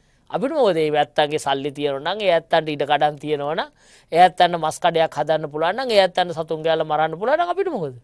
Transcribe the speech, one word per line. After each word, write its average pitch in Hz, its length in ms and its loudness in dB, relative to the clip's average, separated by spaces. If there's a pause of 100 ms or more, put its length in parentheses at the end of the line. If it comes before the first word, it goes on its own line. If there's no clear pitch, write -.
(300)
අපිට 233 220 -4
මොකද 240 220 2
මේ 151 240 0
ඇත්තන්ගේ 147 400 0
සල්ලි 139 340 -4
තියෙනවා 143 420 -4
නම්, 214 60 -8
ඒ 190 120 2
ඇත්තන්ට 160 360 0
ඉඩ 147 140 -2
කඩම් 147 360 2
තියෙනවා 147 360 -4
නම්, 277 160 -6 (420)
ඒ 165 80 6
ඇත්තන්ට 175 380 4
මස් 156 220 -4
කඩයක් 165 340 2
හදන්න 156 360 -2
පුළුවන් 165 260 -2
නම්, 262 140 -4
ඒ 208 100 6
ඇත්තන්ට 180 340 2
සතුන් 156 300 -6
ගෑලා 160 240 0
මරන්න 156 300 0
පුළුවන් 254 200 -2
නම් 349 140 -2
අපිට 359 180 -4
මොකද? 151 340 -6